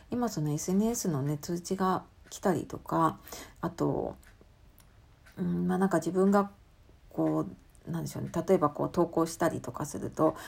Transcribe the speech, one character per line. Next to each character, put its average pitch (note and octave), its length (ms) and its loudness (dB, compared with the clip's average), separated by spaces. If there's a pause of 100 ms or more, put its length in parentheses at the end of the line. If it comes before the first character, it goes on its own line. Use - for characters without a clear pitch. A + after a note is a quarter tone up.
(120)
今 A#3+ 180 -2
そ A3 100 -6
の D3+ 120 0
エ D3 60 0
ス E3+ 140 -4
エ F#3 40 2
ヌ G3+ 100 4
エ A#3 100 0
ス G3+ 140 -4
の C#3+ 120 0
ね、 D3 200 -2
通 F3 180 -4
知 F3 160 -6
が F#3+ 280 0 (260)
来 - 100 -16
た F#3+ 140 2
り D3+ 100 -2
と - 140 -10
か、 D#3+ 420 0 (400)
あ E3+ 100 -4
と、 - 460 -2 (1200)
う F#3+ 40 -4
ん、 F3 260 0
ま F3+ 80 2
あ、 - 20 0
な F#3+ 100 4
ん - 20 2
か F3 80 4
自 E3 140 -2
分 F#3+ 200 4
が G3 180 4 (600)
こ D#3+ 360 0 (400)
う、 - 60 -8
な E3 80 -4
ん D3+ 40 -6
で C#3+ 60 -6
し - 60 -10
ょ B2+ 60 -6
う - 20 -6
ね、 C3+ 60 -8 (180)
例 F#3+ 80 8
え - 20 8
ば D3 120 4
こ - 160 -4
う C#3+ 40 -2
投 E3+ 180 2
稿 E3 180 0
し E3 100 -6
た D#3+ 140 2
り - 100 -4
と - 140 -10
か - 120 -8
す - 140 -8
る - 100 -6
と、 - 260 2 (120)